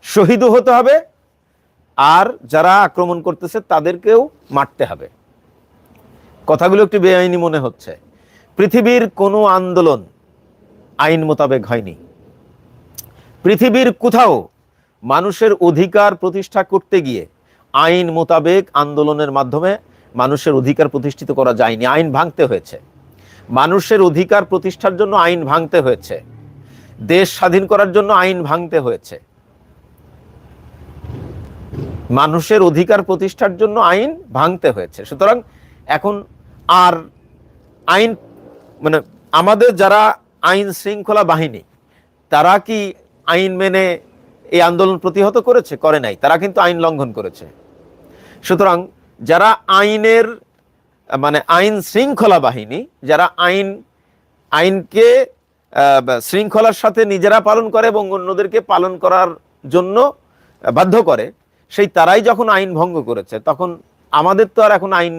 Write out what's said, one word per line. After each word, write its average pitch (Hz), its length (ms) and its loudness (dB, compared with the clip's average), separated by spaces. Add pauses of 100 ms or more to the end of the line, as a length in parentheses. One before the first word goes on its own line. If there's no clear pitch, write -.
শহীদও 214 480 2
হতে 233 200 4
হবে, 254 300 4 (960)
আর 160 300 4 (180)
যারা 156 380 2
আক্রমণ 175 400 -2
করতেছে 175 380 -8
তাদেরকেও 185 680 0 (200)
মারতে 139 340 -2
হবে। - 240 -14 (1400)
কথাগুলো 180 360 2
একটু 208 180 0
বেআইনি 180 360 2
মনে 170 220 -2
হচ্ছে। 117 380 -10 (600)
পৃথিবীর 226 540 2
কোনো 202 340 0
আন্দোলন 180 600 2 (920)
আইন 156 260 0
মোতাবেক 139 420 -2
হয়নি। 104 280 -6 (1500)
পৃথিবীর 233 500 2
কোথাও 202 560 0 (540)
মানুষের 180 500 0
অধিকার 185 600 2
প্রতিষ্ঠা 185 500 -6
করতে 185 360 -2
গিয়ে 120 260 -8 (460)
আইন 170 380 0
মোতাবেক 165 640 0
আন্দোলনের 147 560 -2
মাধ্যমে 139 460 -4 (380)
মানুষের 139 400 -2
অধিকার 139 340 0
প্রতিষ্ঠিত 139 440 -8
করা 127 220 0
যায়নি, 113 320 -2
আইন 151 260 0
ভাঙতে 160 320 -2
হয়েছে। 117 360 -6 (680)
মানুষের 170 540 0
অধিকার 185 420 2
প্রতিষ্ঠার 185 520 -4
জন্য 202 200 -2
আইন 170 280 0
ভাঙতে 156 360 0
হয়েছে, 120 420 -4 (760)
দেশ 175 260 2 (100)
স্বাধীন 185 300 0
করার 202 260 2
জন্য 202 200 0
আইন 185 300 2
ভাঙতে 160 360 -4
হয়েছে, 120 420 -6 (3000)
মানুষের 156 520 0
অধিকার 175 400 2
প্রতিষ্ঠার 185 540 -4
জন্য 214 240 -2
আইন 226 420 0 (100)
ভাঙতে 160 380 0
হয়েছে। 98 340 -10
সুতরাং 202 380 -2 (440)
এখন 202 380 -6 (440)
আর 180 260 4 (920)
আইন 208 280 0 (640)
মানে 156 200 0 (320)
আমাদের 196 440 2
যারা 208 420 2 (240)
আইন 190 300 0
শৃঙ্খলা 208 520 -4
বাহিনী, 156 380 -4 (680)
তারা 170 280 4
কি 202 340 -6 (340)
আইন 185 300 -2
মেনে 185 420 -2 (520)
এই 175 120 4
আন্দোলন 175 360 2
প্রতিহত 196 400 0
করেছে? 233 380 0
করে 156 240 0
নাই, 107 160 -6
তারা 147 220 2
কিন্তু 196 220 -4
আইন 175 180 2
লঙ্ঘন 151 340 -2
করেছে। 95 340 -12 (960)
সুতরাং 185 440 0 (340)
যারা 190 360 2 (100)
আইনের 214 600 2 (920)
মানে 147 280 0
আইন 196 340 2
শৃঙ্খলা 214 600 2
বাহিনী, 120 460 -6 (180)
যারা 160 220 2 (100)
আইন, 196 460 -2 (680)
আইনকে, 190 580 2 (120)
আহ, 135 1000 -2
শৃঙ্খলার 214 520 0
সাথে 220 320 0
নিজেরা 202 360 2
পালন 214 300 0
করে 220 160 2
এবং 208 260 -2
অন্যদেরকে 190 480 -4
পালন 185 380 -2
করার 180 300 2 (400)
জন্য 196 440 0 (600)
বাধ্য 185 280 2
করে, 123 300 -2 (380)
সেই 202 160 0
তারাই 175 360 2
যখন 220 260 0
আইন 190 260 0
ভঙ্গ 165 280 -2
করেছে, 110 380 -8
তখন 165 400 -6 (300)
আমাদের 190 440 2
তো 226 80 2
আর 214 80 4
এখন 190 220 0
আইন 170 260 -2